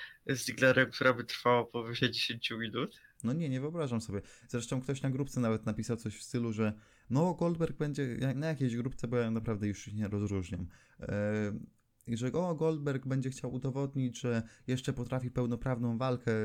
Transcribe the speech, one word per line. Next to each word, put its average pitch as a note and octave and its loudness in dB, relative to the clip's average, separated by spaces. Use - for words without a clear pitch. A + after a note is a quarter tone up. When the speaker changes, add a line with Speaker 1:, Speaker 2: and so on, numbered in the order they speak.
Speaker 1:
z C3+ -2
Zigglerem, B2+ 6
która B2+ 4
by A#2+ -2
trwała A#2+ 4
powyżej A#2 0
dziesięciu A#2 -2
minut? A#2 -4
Speaker 2:
No A#2+ 0
nie, E3 -2
nie C3 0
wyobrażam C#3+ -2
sobie. G2+ -4
Zresztą B2+ -2
ktoś C#3 -2
na C#3 0
grupce C3 -2
nawet A2 2
napisał A2 0
coś G#2+ -6
w - -14
stylu, A#2 -2
że G#2+ 2
no E3 4
Goldberg E3+ 0
będzie, C#3+ -2
ja-, C3 0
na D3 -2
jakiejś C3 0
grupce, B2 -4
bo B2 0
ja A2+ 2
naprawdę A2 0
już G2 -2
się G2+ -12
nie G#2 0
rozróżniam. F#2+ -2
E, G#2 -2
i A#2 -2
że B2 -2
o, E3+ 0
Goldberg C#3+ 0
będzie C3 0
chciał B2+ -6
udowodnić, C3 -2
że A#2 2
jeszcze B2+ 0
potrafi B2 -2
pełnoprawną A#2+ 0
walkę B2 0